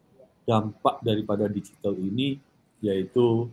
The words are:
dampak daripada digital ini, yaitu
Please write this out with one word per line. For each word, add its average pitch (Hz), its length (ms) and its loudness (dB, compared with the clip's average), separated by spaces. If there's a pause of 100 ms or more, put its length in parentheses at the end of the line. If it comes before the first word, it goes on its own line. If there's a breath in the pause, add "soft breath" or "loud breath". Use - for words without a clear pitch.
(480)
dampak 110 560 0
daripada 107 480 0
digital 101 420 -6
ini, 120 460 -2 (400)
yaitu 113 720 2